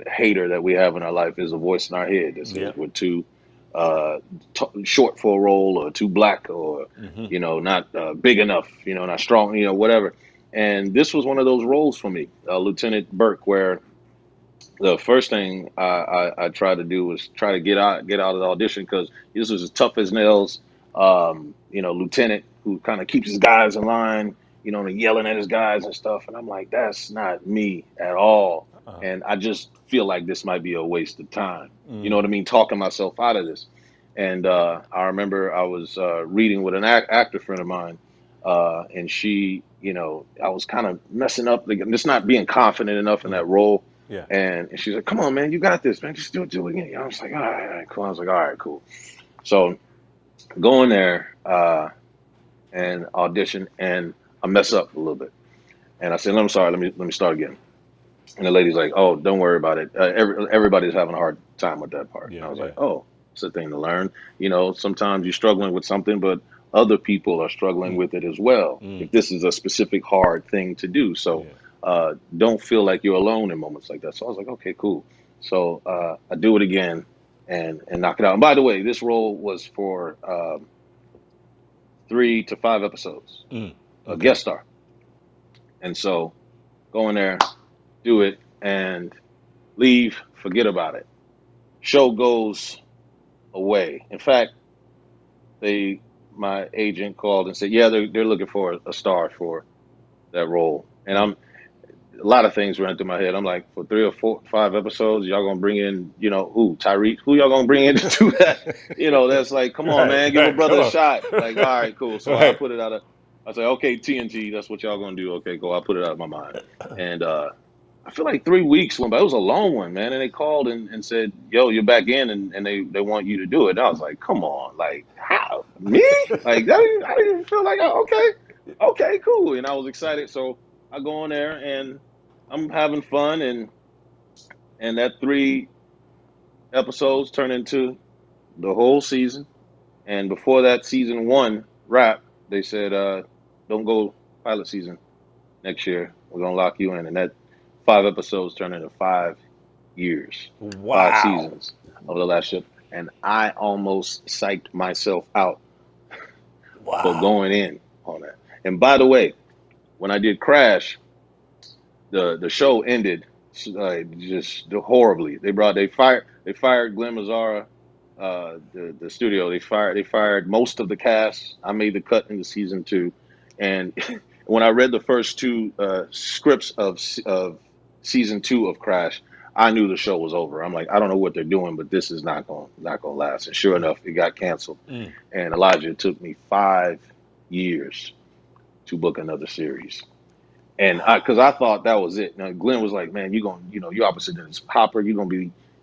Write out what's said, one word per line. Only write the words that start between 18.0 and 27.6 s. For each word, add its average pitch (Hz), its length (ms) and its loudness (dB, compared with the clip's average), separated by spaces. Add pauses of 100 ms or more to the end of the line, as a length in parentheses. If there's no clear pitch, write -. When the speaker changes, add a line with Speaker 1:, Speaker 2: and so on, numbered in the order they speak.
Speaker 1:
get 98 120 0
out 95 160 0
of 92 40 -4
the 92 80 0
audition 98 380 -2
'cause 92 240 -4 (260)
this 110 160 -2
was 90 120 -2
a 87 60 -8
tough - 280 0
as 98 140 0
nails, 107 500 2 (340)
um, 85 580 4 (160)
you 98 120 -6
know, 90 100 -2
lieutenant 98 540 0 (180)
who 98 160 -4
kinda 101 260 -6
keeps 110 240 -2
his 101 100 -4
guys 110 360 6
in 104 80 -4
line, 110 520 -2 (280)
you 107 80 -8
know, 101 140 -6
and 95 140 -8
yelling 110 280 2
at 110 80 -2
his 104 120 -4
guys 107 380 0
and 95 80 -10
stuff. 104 340 -8
And 117 100 -16
I'm 117 100 -14
like, 95 220 -12
"That's 110 420 -4
not 92 340 -6
me 101 380 -4 (160)